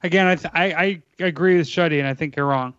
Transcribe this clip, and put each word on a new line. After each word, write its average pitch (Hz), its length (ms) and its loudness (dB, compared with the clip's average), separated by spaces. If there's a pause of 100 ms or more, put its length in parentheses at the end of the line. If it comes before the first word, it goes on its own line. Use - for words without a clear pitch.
Again, 185 240 2
I, 180 100 4
th-, - 200 -8
I, 175 180 0
I 175 280 -2 (220)
agree 180 340 2
with 156 100 2
Shuddy, 160 320 0
and 139 80 -2
I 135 80 -4
think 147 200 -6
you're 143 120 -2
wrong. 131 320 -2